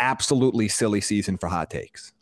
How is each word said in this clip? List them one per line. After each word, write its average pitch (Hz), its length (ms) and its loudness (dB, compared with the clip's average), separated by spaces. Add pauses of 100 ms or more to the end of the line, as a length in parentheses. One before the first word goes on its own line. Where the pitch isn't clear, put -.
absolutely 123 680 2
silly 104 340 0
season 101 340 0
for 85 120 -4
hot 82 200 -2
takes. - 540 -12